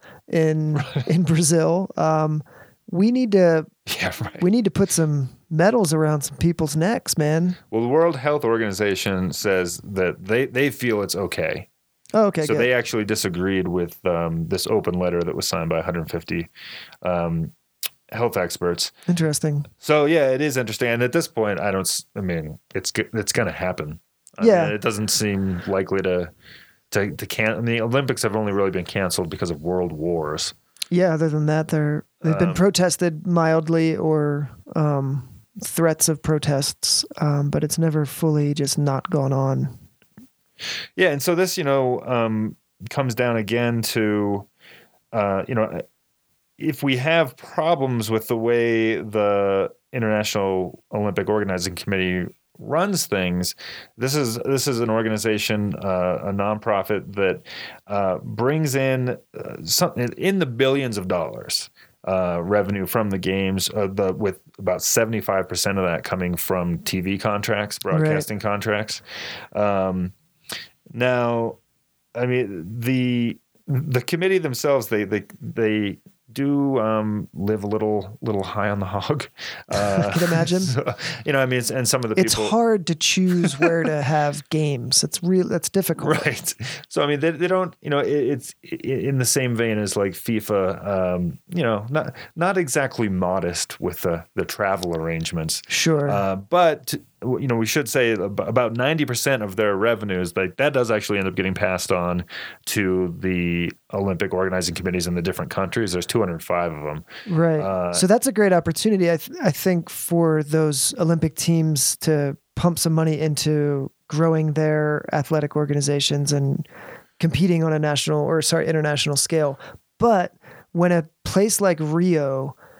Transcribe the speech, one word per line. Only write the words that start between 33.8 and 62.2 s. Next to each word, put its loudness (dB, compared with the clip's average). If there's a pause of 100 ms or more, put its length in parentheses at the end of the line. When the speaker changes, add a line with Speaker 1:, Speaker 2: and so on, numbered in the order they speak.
Speaker 1:
or, 0 (260)
um, 0 (340)
threats 2
of -2
protests, 0 (160)
um, 2
but 0
it's -2
never 2
fully 2
just -2
not 0
gone 2
on. 0 (1160)
Speaker 2:
Yeah, 4
and 0
so 2
this, 0
you -2
know, 2
um, 0 (340)
comes -2
down 2
again 0
to, 0 (640)
uh, 0
you -4
know, 0 (760)
if -4
we 2
have 2
problems 0
with 0
the 0
way 2
the 2 (200)
International 0 (100)
Olympic -2
Organizing -2
Committee 0 (320)
runs -2
things, -2 (420)
this -2
is, 0
this 0
is 0
an 0
organization, 0 (100)
uh, 0
a -4
nonprofit -2
that, 0 (460)
uh, 0
brings 0
in, 0 (200)
uh, -10
some, 0
in 0
the 2
billions 2
of -4
dollars, -4 (380)
uh, 2